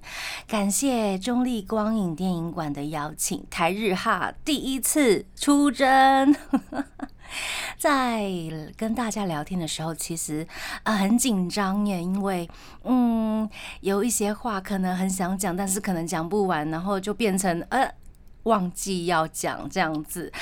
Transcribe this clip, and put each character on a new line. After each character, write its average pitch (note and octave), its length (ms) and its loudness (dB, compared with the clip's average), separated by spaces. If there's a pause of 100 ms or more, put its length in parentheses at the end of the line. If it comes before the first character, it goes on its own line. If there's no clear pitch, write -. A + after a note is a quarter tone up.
(480)
感 G3+ 200 0
谢 A3 480 0
中 A#3+ 280 0
立 A#3+ 180 -2
光 A3 340 0
影 F3 200 0
电 F#3 160 0
影 E3 180 -2
馆 D#3 220 -4
的 C#3+ 140 -6
邀 D3+ 300 -6
请， - 320 -4
台 E3+ 220 0
日 G3 240 0
哈 F#3 400 0 (100)
第 D4+ 120 0
一 C4 240 -2
次 B3 440 4 (120)
出 C#4+ 340 4
征。 C4+ 640 8 (760)
<laughs> - 680 -10
在 B3 500 2 (480)
跟 A3 200 -2
大 A#3+ 120 -2
家 G3+ 180 -2
聊 D#3 180 -2
天 F#3 160 -4
的 D#3+ 80 -2
时 - 120 -6
候， D#3+ 140 -4
其 E3 220 -6
实， D#3 280 -4 (380)
呃， A3 140 2
很 G3 200 4
紧 G3+ 320 2
张 G3+ 380 0
耶， F#3 160 0
因 F#3 200 -2
为， F3+ 280 -2 (320)
嗯， A3 680 2 (340)
有 G3 200 2
一 B3 80 0
些 G#3 240 0
话 G#3 260 -4
可 F#3+ 180 -4
能 F#3 180 0
很 F#3+ 120 0
想 F#3+ 300 -2
讲， F#3 180 -2
但 G3 120 -2
是 F#3+ 100 0
可 G3+ 140 -2
能 E3+ 120 -2
讲 E3+ 240 -2
不 G3 200 2
完， D#3 200 0
然 D#3+ 140 -4
后 G3 160 -2
就 G3+ 160 -4
变 G3+ 240 2
成， F3+ 300 0
呃， C4 200 2 (560)
忘 G3+ 280 2
记 F3+ 340 -4
要 E3 220 2
讲 - 400 -6
这 D3 100 -8
样 D#3 260 0
子。 - 380 -10